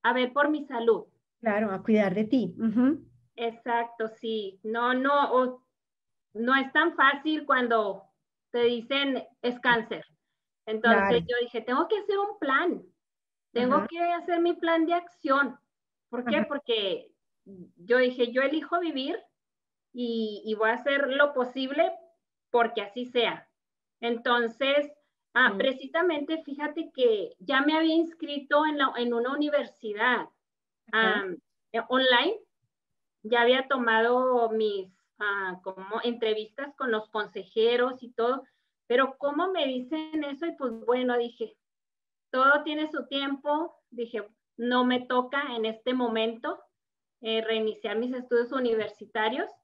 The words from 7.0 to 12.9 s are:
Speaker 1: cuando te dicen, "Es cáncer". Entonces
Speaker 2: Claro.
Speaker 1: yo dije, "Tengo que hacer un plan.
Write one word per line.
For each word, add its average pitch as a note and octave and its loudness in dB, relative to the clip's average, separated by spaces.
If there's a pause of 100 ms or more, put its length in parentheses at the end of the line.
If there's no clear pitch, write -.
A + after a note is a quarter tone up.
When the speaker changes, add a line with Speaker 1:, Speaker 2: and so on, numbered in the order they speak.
Speaker 1:
cuando A3+ 0 (480)
te A#3+ 0
dicen, B3 0 (180)
"Es B3 -4
cáncer". A3+ 0 (600)
Entonces A3 2
Speaker 2:
Claro. G3 2
Speaker 1:
yo A#3+ -2
dije, A#3+ -6
"Tengo C4+ -2
que G#4+ 0
hacer G4 -2
un G#4 -4
plan. C#4 0 (720)